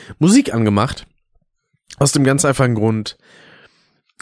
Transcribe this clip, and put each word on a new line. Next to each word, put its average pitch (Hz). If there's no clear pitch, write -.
Musik 196
angemacht. 110
Aus 143
dem 143
ganz 139
einfachen 131
Grund, 110